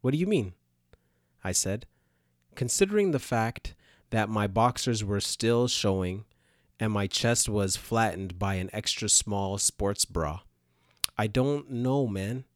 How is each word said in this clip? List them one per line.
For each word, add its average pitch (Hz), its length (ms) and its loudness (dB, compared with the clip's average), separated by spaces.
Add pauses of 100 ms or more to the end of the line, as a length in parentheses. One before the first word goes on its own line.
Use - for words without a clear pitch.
"What 127 80 2
do 147 80 2
you 180 80 2
mean?" 127 260 0 (880)
I 95 100 -2
said, 98 340 -2 (680)
"Considering 196 560 2
the 143 80 0
fact - 560 -2 (360)
that 107 180 2
my 107 180 0
boxers 113 560 2
were 101 200 0
still 120 460 2
showing 95 580 0 (520)
and 110 140 0
my 101 140 0
chest - 420 2
was 101 280 0
flattened 98 640 -2
by 98 180 -2
an 92 180 -4
extra 107 340 -4
small 98 480 2
sports - 480 0
bra, 80 360 -4 (760)
I 107 100 0
don't 135 440 -2
know, 127 360 0
man. 104 380 -4 (120)